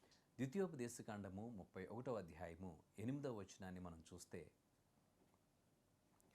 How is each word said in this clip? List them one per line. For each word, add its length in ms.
ద్వితీయోపదేశకాండము 1200
ముప్పై 280
ఒకటవ 340
అధ్యాయము 580
ఎనిమిదవ 340
వచనాన్ని 480
మనం 220
చూస్తే, 360